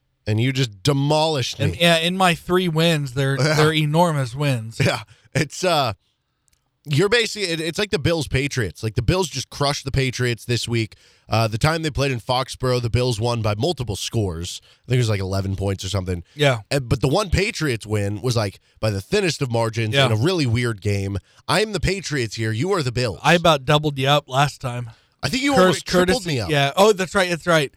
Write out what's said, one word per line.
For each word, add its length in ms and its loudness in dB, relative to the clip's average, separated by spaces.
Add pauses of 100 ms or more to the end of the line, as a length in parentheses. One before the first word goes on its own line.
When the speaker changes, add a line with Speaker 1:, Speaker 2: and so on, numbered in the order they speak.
(260)
Speaker 1:
And 140 0
you 140 2
just 300 -2
demolished 760 0
me. 60 0
Speaker 2:
And, 100 -2
yeah, 220 4
in 180 0
my 180 4
three 360 0
wins, 440 0
they're, 220 0
Speaker 1:
<laughs> 40 0
Yeah. 160 2
Speaker 2:
they're 180 4
enormous 600 2
wins. 460 -2
Speaker 1:
Yeah. 220 0 (340)
It's, 300 -2
uh, 280 2 (920)
you're 240 2
basically, 400 0
it, 100 -2
it's 180 -4
like 140 -2
the 80 0
Bills 300 0
Patriots. 540 -2
Like, 120 -4
the 60 0
Bills 260 2
just 220 -10
crushed 340 -2
the 80 -8
Patriots 540 -2
this 220 -2
week. 280 -4 (320)
Uh, 200 2
the 100 -6
time 260 0
they 80 -4
played 200 -2
in 100 -4
Foxborough, 600 -2
the 80 -2
Bills 300 0
won 220 -2
by 140 0
multiple 420 -2
scores. 680 -4
I 280 -16
think 40 2
it 40 4
was, 100 2
like, 100 0
eleven 380 -4
points 260 -4
or 60 -6
something. 340 -4 (120)
Speaker 2:
Yeah. 240 2 (120)
Speaker 1:
Uh, 80 2
but 220 -2
the 80 2
one 200 0
Patriots 560 -2
win 360 -4
was, 160 0
like, 220 -2 (200)
by 120 -2
the 100 -2
thinnest 400 0
of 100 -2
margins 420 0
Speaker 2:
Yeah. 120 4
Speaker 1:
in 80 2
a 20 4
really 300 2
weird 360 -2
game. 360 -2 (320)
I'm 240 0
the 80 -4
Patriots 540 -2
here. 180 -2
You 180 -2
are 100 0
the 120 -4
Bills. 280 -4
Speaker 2:
I 140 4
about 300 2
doubled 340 2
you 80 0
up 220 2
last 320 0
time. 280 -8 (340)
Speaker 1:
I 60 -2
think 140 -2
you 100 2
Speaker 2:
Cur-, 80 6
Speaker 1:
almost 240 4
tripled 380 2
Speaker 2:
courtesy, 60 -6
Speaker 1:
me 100 -2
up. 100 -4
Speaker 2:
yeah. 260 2
Oh, 180 6
that's 200 -4
right, 160 2
that's 180 -4
right. 300 2